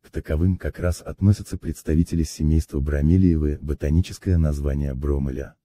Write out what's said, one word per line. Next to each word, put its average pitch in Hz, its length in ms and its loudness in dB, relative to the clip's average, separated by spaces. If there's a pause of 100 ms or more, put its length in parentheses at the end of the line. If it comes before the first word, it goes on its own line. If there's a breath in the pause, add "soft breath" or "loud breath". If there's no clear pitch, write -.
К - 100 -20
таковым 85 460 0
как - 220 -8
раз 87 240 -2
относятся - 560 0
представители 82 640 0
семейства 78 560 0
бромелиевые, 76 840 2
ботаническое 80 760 0
название 71 560 -2
бромеля. 69 680 -4